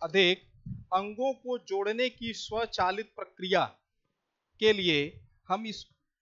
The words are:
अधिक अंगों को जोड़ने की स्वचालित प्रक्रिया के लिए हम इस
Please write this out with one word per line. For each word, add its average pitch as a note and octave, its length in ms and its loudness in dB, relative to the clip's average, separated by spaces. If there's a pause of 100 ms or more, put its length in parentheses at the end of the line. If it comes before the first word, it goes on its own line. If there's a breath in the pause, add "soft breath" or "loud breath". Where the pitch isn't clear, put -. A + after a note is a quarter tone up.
अधिक F3+ 380 4 (520)
अंगों G#3+ 420 -2
को B3 220 -6 (100)
जोड़ने G#3 440 -2
की A#3 240 -10
स्वचालित G#3+ 800 -4
प्रक्रिया F3+ 480 0 (1000)
के A3 120 6
लिए F3 260 2 (500)
हम G#3+ 180 -2
इस - 160 -10 (380)